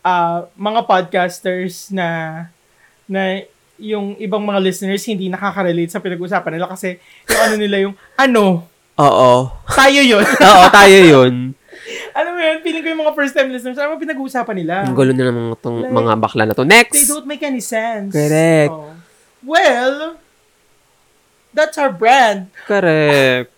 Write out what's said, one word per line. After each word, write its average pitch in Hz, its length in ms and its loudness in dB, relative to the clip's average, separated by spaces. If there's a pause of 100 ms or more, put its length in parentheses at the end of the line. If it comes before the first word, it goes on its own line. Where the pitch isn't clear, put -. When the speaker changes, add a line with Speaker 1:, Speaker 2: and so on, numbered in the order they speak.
Speaker 1:
ah, 170 520 -2
mga 208 320 -4
podcasters 185 1040 -4
na, 165 560 -8 (600)
na 190 360 -6 (360)
yung 208 400 -8
ibang 208 260 -6
mga 202 180 -2
listeners 190 420 -4
hindi 190 240 -6
nakaka-relate 180 640 -4
sa 202 100 -10
pinag-usapan 180 540 -6
nila 170 160 -8
kasi 185 280 -10 (280)
yung - 160 -2
ano 220 160 0
nila 208 240 -2
yung, 196 140 -4 (200)
ano? 247 300 2 (500)
Speaker 2:
Oo. 127 360 4 (360)
Speaker 1:
Tayo 277 320 4
yun. 233 260 4 (140)
<laughs> 285 80 6
Speaker 2:
Oo, 190 220 10
tayo 196 300 8
yun. 135 360 8 (760)
Speaker 1:
Alam 330 200 -6
mo 349 80 -8
yun, 320 200 -2
feeling 320 240 -8
ko 330 40 -4
yung 320 120 -6
mga 302 140 -2
first-time 277 340 -2
listeners, 247 280 -10
ano 294 200 -6
pinag-uusapan 269 580 -8
nila? 180 300 -6
Speaker 2:
Ang 127 80 -4
gulo 131 180 2
na 127 140 0
ng 123 120 -2 (120)
mga 113 100 -8
tong 120 220 -8
Speaker 1:
Like, 120 160 -6
Speaker 2:
mga 113 220 -2
bakla 110 260 -2
na 107 80 -2
to. 127 100 -2
Next! 214 300 2
Speaker 1:
they 294 160 0
don't 294 160 -6
make 285 160 -10
any 277 180 -6
sense. 220 520 -8
Speaker 2:
Correct. 156 580 2
Speaker 1:
Oh. 156 240 -12 (480)
Well, 285 760 -2 (1400)
that's 302 260 -2
our 277 140 0
brand. 214 560 2 (200)
Speaker 2:
Correct. 147 920 2